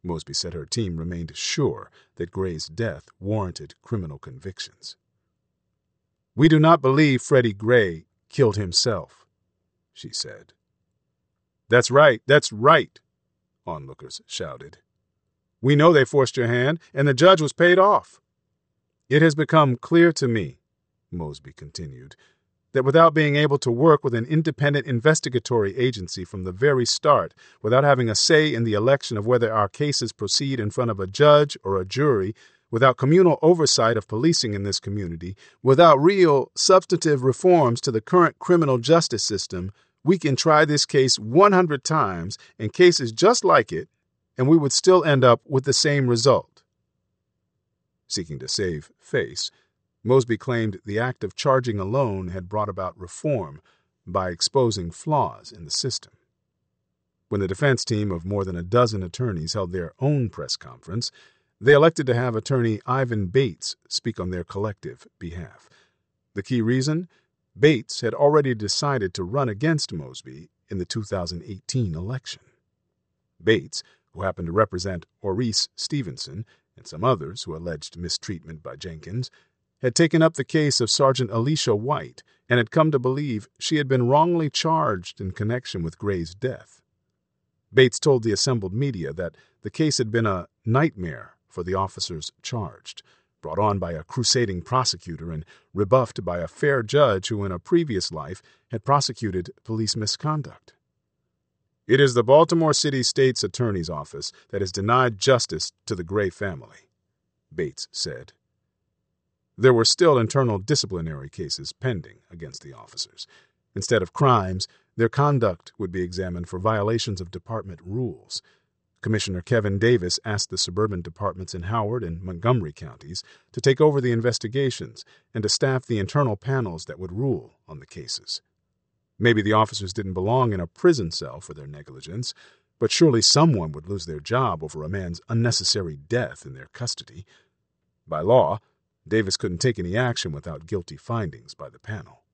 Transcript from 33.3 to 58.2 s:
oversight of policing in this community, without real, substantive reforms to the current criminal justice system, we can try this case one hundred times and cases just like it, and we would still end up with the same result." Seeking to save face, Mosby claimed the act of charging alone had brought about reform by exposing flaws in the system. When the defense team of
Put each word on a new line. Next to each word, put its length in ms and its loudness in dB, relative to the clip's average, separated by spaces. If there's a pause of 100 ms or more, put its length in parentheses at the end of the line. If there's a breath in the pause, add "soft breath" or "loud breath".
oversight 520 4
of 120 -4
policing 480 -2
in 80 -6
this 160 -4
community, 580 -8 (240 soft breath)
without 400 8
real, 540 4
substantive 680 2
reforms 560 4
to 120 -4
the 100 -2
current 380 2
criminal 400 2
justice 440 2
system, 480 -6 (320)
we 140 4
can 180 0
try 300 4
this 180 0
case 360 2
one 320 4
hundred 320 2
times 560 -4 (180 soft breath)
and 160 -6
cases 380 4
just 340 2
like 260 4
it, 160 -6 (480)
and 120 0
we 100 8
would 160 2
still 300 6
end 200 4
up 220 8
with 200 -2
the 80 0
same 340 2
result." 560 2 (1400)
Seeking 320 -10
to 80 -14
save 520 -6
face, 520 -6 (520)
Mosby 340 2
claimed 480 -4
the 140 -4
act 240 -6
of 120 -10
charging 440 0
alone 500 -4
had 200 -10
brought 200 -4
about 300 -10
reform 600 -8 (440)
by 240 -4
exposing 600 -2
flaws 600 -4
in 120 -20
the 80 -12
system. 420 -8 (1160)
When 100 -2
the 80 -2
defense 380 -2
team 260 -2
of 140 -8